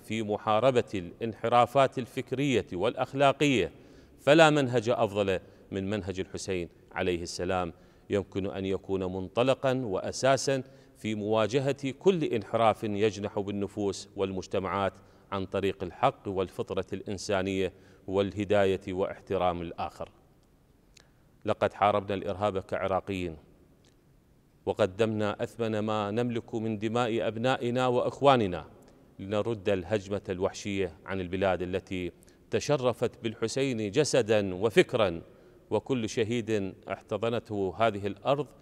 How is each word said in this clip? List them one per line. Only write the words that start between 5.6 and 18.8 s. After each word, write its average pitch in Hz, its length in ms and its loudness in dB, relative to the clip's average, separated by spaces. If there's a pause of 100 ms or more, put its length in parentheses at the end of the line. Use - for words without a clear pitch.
من 98 180 -4
منهج 95 300 -4
الحسين 90 500 -6 (220)
عليه 90 300 0
السلام، 90 520 -2 (360)
يمكن 95 360 -2
أن 95 200 -4
يكون 95 480 -2
منطلقا 123 600 0
وأساسا 127 880 0 (340)
في 107 180 -4
مواجهة 110 760 0
كل 180 320 2
انحراف 113 600 2
يجنح 104 560 0
بالنفوس 101 760 -4
والمجتمعات 95 800 -2 (380)
عن 98 140 -2
طريق 95 380 -2
الحق 127 440 -2
والفطرة 98 680 -4
الإنسانية 95 800 -2 (340)
والهداية 98 760 2 (120)